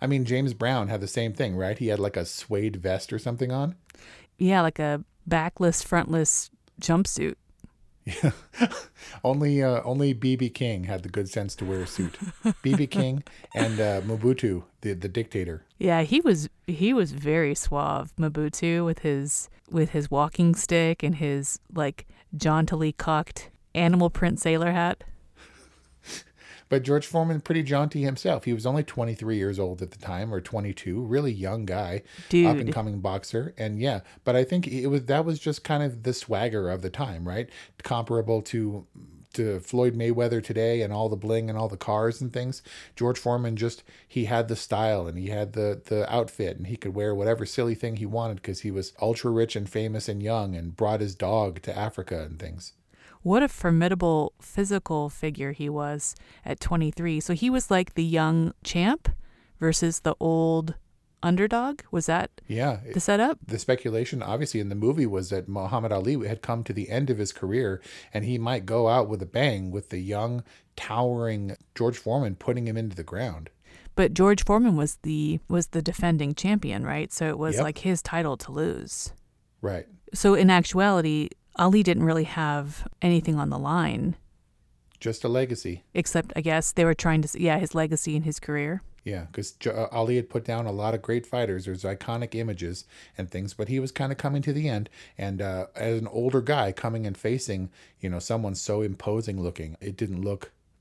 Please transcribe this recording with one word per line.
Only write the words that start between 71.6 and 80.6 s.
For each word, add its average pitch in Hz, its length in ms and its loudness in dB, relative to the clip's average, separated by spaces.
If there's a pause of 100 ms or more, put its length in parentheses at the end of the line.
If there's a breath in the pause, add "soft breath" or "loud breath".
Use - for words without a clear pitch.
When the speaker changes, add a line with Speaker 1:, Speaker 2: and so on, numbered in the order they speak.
Speaker 1:
George 120 240 2
Foreman 117 380 -2
putting 120 320 -2
him 110 80 -2
into 110 180 -4
the 87 80 -8
ground. 85 480 -6 (460 loud breath)
Speaker 2:
But 185 180 4
George 190 300 6
Foreman 214 320 6
was 147 260 0
the, 151 460 0
was 170 200 2
the 165 140 -2
defending 151 540 2
champion, 147 500 0
right? 147 260 -4
So 160 160 -2
it 143 100 -2
was, 156 180 0
Speaker 1:
Yep. 127 80 2
Speaker 2:
like, 147 140 -4
his 185 220 0
title 160 360 -2
to - 160 -12
lose. 127 600 -4 (480)
Speaker 1:
Right. 95 280 -4 (260)
Speaker 2:
So 202 200 6
in 190 160 10
actuality, 175 800 4 (260)